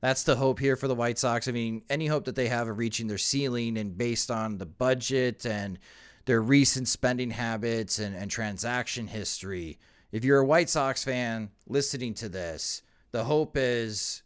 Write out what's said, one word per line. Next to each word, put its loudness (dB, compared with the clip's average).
that's 2
the 4
hope 2
here 4
for -4
the 2
White 0
Sox. 0
I -2
mean, -2
any 0
hope 0
that -4
they 2
have 0
of -4
reaching -2
their -2
ceiling, 0
and -4
based 0
on -2
the -8
budget 0
and -4
their 6
recent 4
spending 0
habits -2
and, -4
and -8
transaction -4
history, -6
if -2
you're 6
a 6
White 4
Sox 0
fan -2
listening 0
to -8
this, -6
the -2
hope 2
is 0